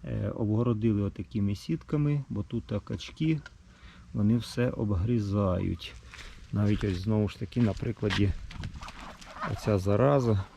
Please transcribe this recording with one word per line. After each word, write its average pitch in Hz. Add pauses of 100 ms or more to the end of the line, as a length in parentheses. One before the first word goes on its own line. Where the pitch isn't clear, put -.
Е, 104
обгородили 110
отакими 101
сітками, 147
бо 104
тут 113
так 104
качки, - (720)
вони 110
все 120
обгризають. 98 (580)
Навіть 104
ось 98
знову 104
ж -
таки 120
на 107
прикладі 101 (1200)
оця 104
зараза. 110 (120)